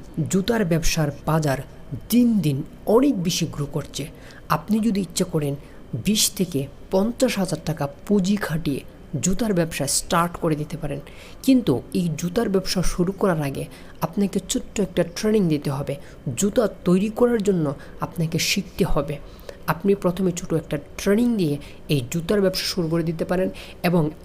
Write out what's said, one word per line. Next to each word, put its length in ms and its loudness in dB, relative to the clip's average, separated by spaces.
জুতার 360 2
ব্যবসার 440 2
বাজার 320 2
দিন 300 6
দিন 240 2
অনেক 380 4
বেশি 280 0
গ্রো 140 -4
করছে, 380 -6
আপনি 300 2
যদি 220 2
ইচ্ছে 220 -2
করেন 320 -2
বিশ 240 2
থেকে 380 -2
পঞ্চাশ 480 2
হাজার 260 0
টাকা 220 -2
পুঁজি 300 4
খাটিয়ে 460 -2
জুতার 320 2
ব্যবসা 340 0
স্টার্ট 500 0
করে 180 0
দিতে 220 -6
পারেন। 220 -6
কিন্তু 380 4
এই 240 0
জুতার 320 0
ব্যবসা 340 2
শুরু 280 2
করার 300 0
আগে 240 -4
আপনাকে 380 0
ছোট্ট 300 -2
একটা 240 0
ট্রেনিং 320 2
দিতে 240 0
হবে। 240 -4
জুতা 300 4
তৈরি 240 4
করার 340 2
জন্য 300 2
আপনাকে 380 -2
শিখতে 440 0
হবে। 340 2
আপনি 280 2
প্রথমে 360 0
ছোট 220 -6
একটা 240 -2
ট্রেনিং 400 2
দিয়ে 200 2
এই 120 4
জুতার 300 2
ব্যবসা 240 2
শুরু 220 -2
করে 160 2
দিতে 220 -2
পারেন, 240 0
এবং 260 4